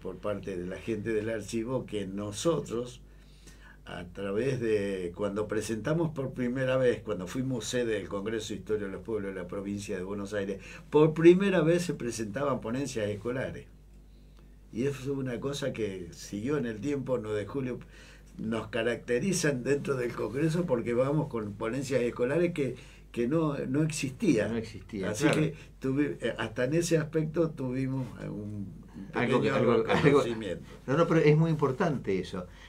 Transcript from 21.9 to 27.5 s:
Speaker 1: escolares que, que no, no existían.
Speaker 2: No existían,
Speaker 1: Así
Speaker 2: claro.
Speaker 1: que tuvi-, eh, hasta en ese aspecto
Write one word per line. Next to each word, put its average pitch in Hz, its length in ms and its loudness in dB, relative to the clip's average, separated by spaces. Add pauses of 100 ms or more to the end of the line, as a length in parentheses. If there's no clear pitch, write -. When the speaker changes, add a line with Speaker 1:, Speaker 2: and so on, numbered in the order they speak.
Speaker 1:
escolares 127 520 2
que, 139 220 -2 (380)
que 120 160 0
no, 151 280 2
no 139 260 0
existían. 131 680 2
Speaker 2:
No 117 60 0
existían, 101 540 -4
Speaker 1:
Así 104 120 0
Speaker 2:
claro. - 160 6
Speaker 1:
que 156 140 2 (280)
tuvi-, 135 380 0
eh, 113 180 0
hasta 113 280 0
en 139 80 0
ese 165 240 4
aspecto 156 540 0